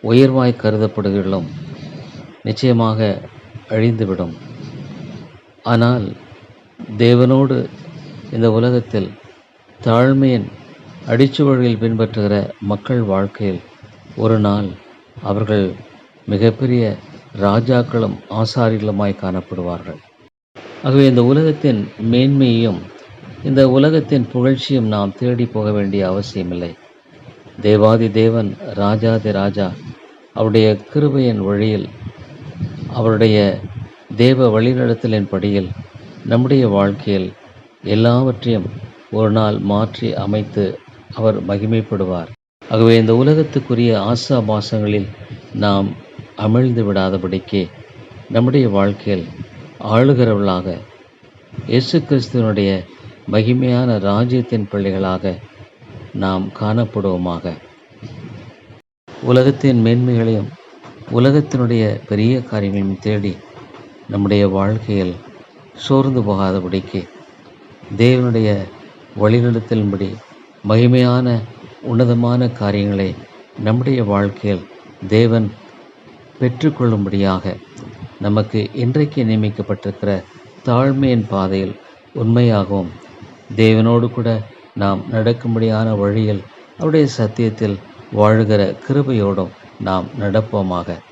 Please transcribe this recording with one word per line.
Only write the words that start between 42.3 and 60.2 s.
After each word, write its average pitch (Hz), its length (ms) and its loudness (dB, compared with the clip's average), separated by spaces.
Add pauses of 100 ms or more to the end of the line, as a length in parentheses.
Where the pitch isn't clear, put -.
ஆகவே 113 360 4
இந்த 113 180 4
உலகத்துக்குரிய 127 760 2 (120)
ஆசாபாசங்களில் 104 1080 -2 (440)
நாம் 101 360 0 (480)
அமிழ்ந்து 117 460 2
விடாதபடிக்கு 95 800 -2 (640)
நம்முடைய 127 400 2
வாழ்க்கையில் 98 560 0 (640)
ஆளுகிறவர்களாக 107 880 2 (880)
இயேசு 123 320 0
கிறிஸ்துவனுடைய 110 720 0 (600)
மகிமையான 123 680 2
ராஜ்யத்தின் 113 680 -2
பிள்ளைகளாக 95 680 -2 (800)
நாம் 95 400 -2
காணப்படுவோமாக. 98 920 -2 (1800)
உலகத்தின் 131 540 4
மேன்மைகளையும் 117 640 2 (640)